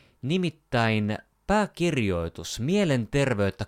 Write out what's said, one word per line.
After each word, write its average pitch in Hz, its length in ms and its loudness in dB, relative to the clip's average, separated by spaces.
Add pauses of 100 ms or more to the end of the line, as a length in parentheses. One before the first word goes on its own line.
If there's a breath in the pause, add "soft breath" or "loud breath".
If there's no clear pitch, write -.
(220 soft breath)
nimittäin 113 960 0 (280)
pääkirjoitus 117 1120 -2
"Mielenterveyttä 131 1080 0